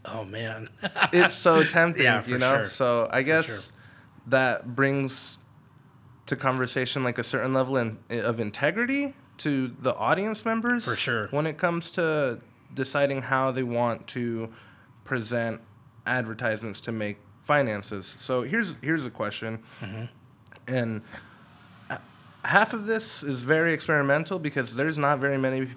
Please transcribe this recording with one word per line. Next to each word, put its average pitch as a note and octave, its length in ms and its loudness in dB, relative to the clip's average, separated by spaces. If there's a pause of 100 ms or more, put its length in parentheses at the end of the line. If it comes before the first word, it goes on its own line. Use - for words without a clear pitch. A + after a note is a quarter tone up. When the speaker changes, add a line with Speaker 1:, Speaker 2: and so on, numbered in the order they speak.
Speaker 1:
"Oh, A2+ 200 -8
man." A2 440 -10 (120)
<laughs> G3 320 0
Speaker 2:
It's F3+ 220 6
so D#3+ 300 6
tempting, E3+ 400 4
Speaker 1:
Yeah, A2+ 160 6
for A#2+ 100 -6
Speaker 2:
you B2+ 80 0
know? B2+ 200 6
Speaker 1:
sure. G#2+ 80 0
Speaker 2:
So A#2+ 460 2
I B2+ 80 2
Speaker 1:
For C3 60 -2
Speaker 2:
guess D#3+ 200 4
Speaker 1:
sure. A2 120 -6 (720)
Speaker 2:
that B2 480 2
brings C3+ 640 0 (880)
to C3 100 -2
conversation, B2+ 680 0
like, B2 160 0
a A#2 60 -4
certain C3 280 -2
level C3 240 0
in, A2+ 220 0 (120)
of A2+ 280 -2
integrity A#3 760 -2 (240)
to C3 420 -2
the B2 160 0
audience F#3+ 480 0
members A3+ 400 0
Speaker 1:
For A#2+ 100 -2
sure. A2+ 380 0
Speaker 2:
when D3 160 0
it D#3 100 -6
comes E3+ 340 -2
to D3+ 460 0 (340)
deciding C#3 500 0
how C3 280 2
they C3 140 -2
want A#2 420 0
to A#2 440 -4 (520)
present A#2 580 -4 (460)
advertisements A2+ 760 -2
to A#2 100 -6
make G#2 260 -4 (240)
finances. G#2+ 640 0
So - 360 -4
here's, E3+ 400 -2
here's D3 220 -2
a B2 60 -6
question. A2+ 480 -6 (220)
Speaker 1:
Mm-hmm. A2 240 -8 (680)
Speaker 2:
And A2+ 300 -2 (880)
h-, C3+ 80 -6 (460)
half G#3 280 4
of G#3+ 140 -6
this A3 380 -4
is C3+ 160 -2
very D#3+ 340 4
experimental D3+ 640 2
because C#3 380 -2
there's D3+ 200 0
not C#3+ 220 4
very C#3 200 0
many C3 280 0 (100)